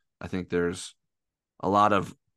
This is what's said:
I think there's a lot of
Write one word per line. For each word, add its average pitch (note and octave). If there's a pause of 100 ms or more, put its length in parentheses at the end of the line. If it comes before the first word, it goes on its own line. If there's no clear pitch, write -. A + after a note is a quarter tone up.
(200)
I F2
think F2+
there's F2 (640)
a F#2
lot G2+
of F#2 (220)